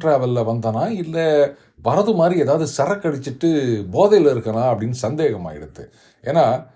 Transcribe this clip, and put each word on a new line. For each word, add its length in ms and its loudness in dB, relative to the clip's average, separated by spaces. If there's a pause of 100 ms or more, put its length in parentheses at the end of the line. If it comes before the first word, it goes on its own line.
டிராவல்ல 400 0
வந்தனா, 440 -2
இல்ல 600 0 (340)
வரது 300 2
மாதிரி 260 2
ஏதாவது 260 2
சரக்கு 420 -2
அடிச்சிட்டு 420 -4 (420)
போதையில 400 6
இருக்கனா 320 -2
அப்படின்னு 380 -2
சந்தேகமாயிடுத்து. 840 -6 (360)
ஏன்னா 540 2